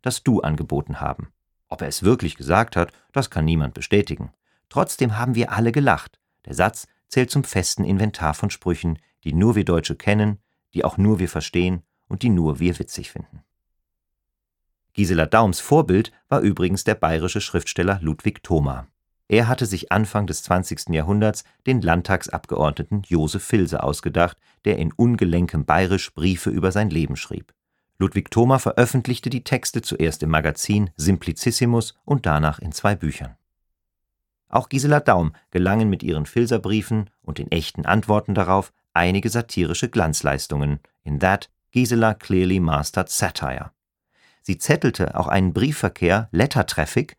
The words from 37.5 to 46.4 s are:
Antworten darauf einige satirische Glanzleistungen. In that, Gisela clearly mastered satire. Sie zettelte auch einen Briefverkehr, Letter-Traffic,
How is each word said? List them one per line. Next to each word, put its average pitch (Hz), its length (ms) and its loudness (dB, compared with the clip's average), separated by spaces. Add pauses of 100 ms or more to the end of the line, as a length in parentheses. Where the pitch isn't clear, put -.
Antworten 104 500 2
darauf 95 380 2 (200)
einige 92 360 2
satirische 104 580 -2
Glanzleistungen. 73 920 -2 (240)
In 73 160 -4
that, 95 280 0 (220)
Gisela 113 420 2
clearly 92 460 0
mastered 80 480 0
satire. 69 640 -4 (680)
Sie - 160 -4
zettelte - 600 0
auch 87 100 0
einen 95 260 2
Briefverkehr, 107 800 0
Letter-Traffic, 101 880 0